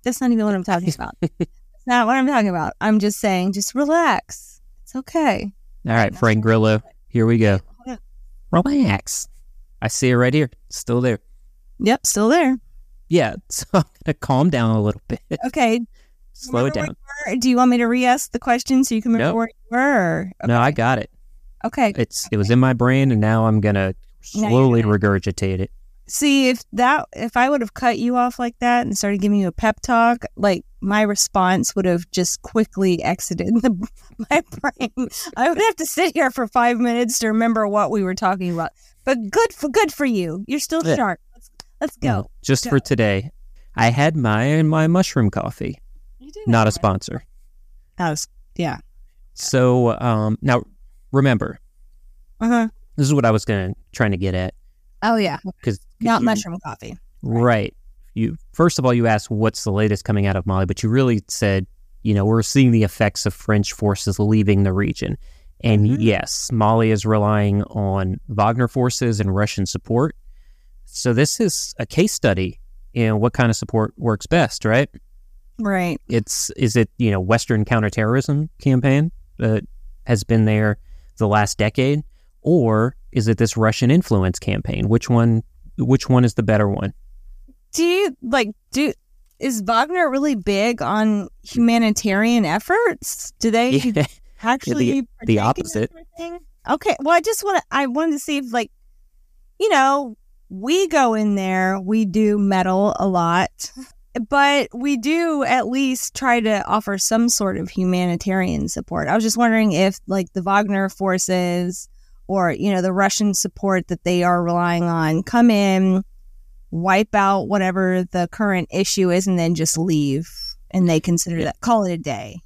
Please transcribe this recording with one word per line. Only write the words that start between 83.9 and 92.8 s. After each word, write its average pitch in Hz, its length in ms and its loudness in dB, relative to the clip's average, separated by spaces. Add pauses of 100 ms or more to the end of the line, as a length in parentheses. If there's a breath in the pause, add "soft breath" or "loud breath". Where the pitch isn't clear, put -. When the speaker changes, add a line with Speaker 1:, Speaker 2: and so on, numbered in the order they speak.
Speaker 2:
influence 101 480 2
campaign? 101 500 -4
Which 113 220 2
one, 117 320 4 (360)
which 127 300 0
one 127 160 4
is 117 100 0
the - 80 -2
better 104 260 2
one? 101 240 -4 (800)
Speaker 1:
Do 330 120 -2
you, 359 380 0
like, 254 280 0 (220)
do, 285 200 0 (460)
is 247 240 -4
Wagner 285 480 0
really 277 240 0
big 208 480 0
on 208 460 0 (140)
humanitarian 226 1000 2
efforts? 349 920 -2